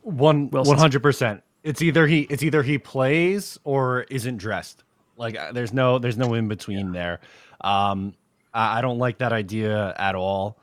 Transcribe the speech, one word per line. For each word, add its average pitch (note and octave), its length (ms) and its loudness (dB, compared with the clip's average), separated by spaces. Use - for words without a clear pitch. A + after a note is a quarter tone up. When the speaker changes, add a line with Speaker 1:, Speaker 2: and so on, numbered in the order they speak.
Speaker 1:
One, D3 480 2
Speaker 2:
Wilson's- C3+ 180 2
Speaker 1:
one D3 100 6
hundred C#3 240 4
percent. B2 400 0
It's D3+ 180 -6
either D#3+ 280 4
he, D#3 140 4
it's C#3+ 200 -4
either D3+ 220 2
he C#3+ 140 -2
plays E3 840 -2
or C3 480 0
isn't B2+ 280 -6
dressed. F#2+ 440 -8
Like, A2+ 220 -8
uh, D#2 140 -10
there's A#2+ 200 -6
no, B2+ 280 4
there's A#2+ 180 -4
no A#2+ 160 0
in A2+ 140 0
between G2+ 400 -6
Speaker 3:
Yeah. F2+ 40 -6
Speaker 1:
there. F2 280 -6
Um, G2 540 0
I, A2 260 0
I - 20 0
don't B2 180 -2
like B2 200 -2
that B2 140 0
idea G#2+ 640 -2
at G2 200 -2
all. F#2+ 460 -2